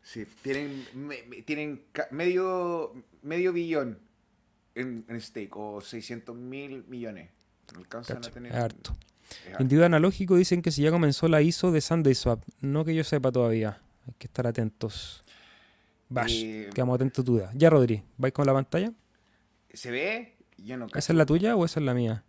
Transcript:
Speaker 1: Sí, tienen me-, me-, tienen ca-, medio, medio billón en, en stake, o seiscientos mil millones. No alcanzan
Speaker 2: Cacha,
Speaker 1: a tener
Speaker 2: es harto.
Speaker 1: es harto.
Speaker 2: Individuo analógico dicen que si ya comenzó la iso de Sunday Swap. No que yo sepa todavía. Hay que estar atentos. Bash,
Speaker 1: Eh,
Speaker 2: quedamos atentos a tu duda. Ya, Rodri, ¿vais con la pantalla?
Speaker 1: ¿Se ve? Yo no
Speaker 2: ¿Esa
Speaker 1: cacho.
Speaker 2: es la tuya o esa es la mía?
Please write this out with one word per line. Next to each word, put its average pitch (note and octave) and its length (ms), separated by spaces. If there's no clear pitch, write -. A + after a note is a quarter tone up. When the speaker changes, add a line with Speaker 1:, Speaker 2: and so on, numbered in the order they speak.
Speaker 1:
Sí, - 240
tienen C3+ 420
me-, C3+ 320
me-, A#2+ 160
tienen D3+ 480
ca-, - 180
medio, F3 800
medio F3 320
billón D#3 460
en, A#2+ 340
en A#2 140
stake, G2+ 340
o G#2 260
seiscientos A#2 540
mil C3 520
millones. G#2+ 420
No F2 60
alcanzan C3 380
Speaker 2:
Cacha, A#2 140
Speaker 1:
a - 20
tener A#2+ 180
Speaker 2:
es A#2+ 60
harto. - 400
Speaker 1:
es - 200
harto. F#2+ 120
Speaker 2:
Individuo C#3 240
analógico F3 500
dicen F3 280
que E3+ 80
si C#3+ 100
ya D3+ 80
comenzó E3 380
la D#3 160
iso E3+ 280
de D#3 100
Sunday D3+ 340
Swap. A#2 280
No C#3 240
que D#3+ 120
yo D#3+ 80
sepa C3 280
todavía. A2+ 480
Hay B2 100
que - 80
estar A#2+ 220
atentos. - 760
Bash, A2+ 340
Speaker 1:
Eh, G#2+ 300
Speaker 2:
quedamos B2 220
atentos C3 260
a B2+ 40
tu B2 80
duda. G2 200
Ya, D#3+ 160
Rodri, A#2+ 340
¿vais B2+ 160
con C#3+ 140
la C3+ 60
pantalla? E3 380
Speaker 1:
¿Se - 200
ve? G#3 440
Yo A2 180
no A#2+ 120
Speaker 2:
¿Esa - 60
Speaker 1:
cacho. C#3 200
Speaker 2:
es E3 40
la D#3 100
tuya F#3+ 280
o F3+ 80
esa D#3+ 160
es D3 60
la B2+ 80
mía? A2+ 360